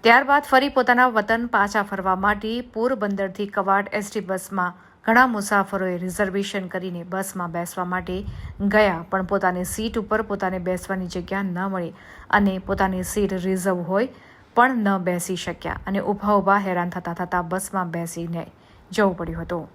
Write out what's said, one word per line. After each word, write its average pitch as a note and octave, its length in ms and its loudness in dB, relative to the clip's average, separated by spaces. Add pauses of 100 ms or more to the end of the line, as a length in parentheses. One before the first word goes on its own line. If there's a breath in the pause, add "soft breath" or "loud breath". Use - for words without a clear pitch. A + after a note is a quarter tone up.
ત્યારબાદ C4+ 420 6
ફરી C4 260 4
પોતાના B3+ 400 4
વતન A3+ 380 0
પાછા G#3 360 2
ફરવા F#3+ 340 0
માટે G#3 440 -2
પોરબંદરથી G#3 880 -2
કવાંટ G3+ 460 0
એસ G3+ 200 -4
ટી G#3+ 80 -2
બસમાં F#3 540 -4 (300 loud breath)
ઘણા A#3+ 220 6
મુસાફરોએ G3 720 0
રિઝર્વેશન F#3+ 680 -4
કરીને F3+ 360 -6
બસમાં F#3 500 -6
બેસવા F3 320 -4
માટે F3+ 400 -4 (360 loud breath)
ગયા, G3+ 500 4
પણ F#3+ 120 2
પોતાની F3+ 420 0
સીટ A3 340 -4
ઉપર A3 240 0
પોતાને G3 360 -2
બેસવાની F#3 480 -4
જગ્યા F#3 360 -4
ન F3+ 160 -4
મળી F#3 340 -4 (380 loud breath)
અને G3 280 4
પોતાની F#3+ 440 0
સીટ G3 300 -2
રિઝર્વ F#3 440 0
હોય F#3 320 0 (460 loud breath)
પણ B3 220 6
ન G3+ 220 2
બેસી F3+ 380 -2
શક્યા E3+ 500 -8
અને G3 140 -2
ઊભા G3+ 340 0
ઊભા G3 240 4
હેરાન F3+ 320 -2
થતા F3 220 -6
થતા F3+ 300 -2
બસમાં F#3 480 -4
બેસીને E3+ 560 -6 (460 soft breath)
જવું F#3+ 240 2
પડ્યું E3 260 -8
હતું. E3 320 -6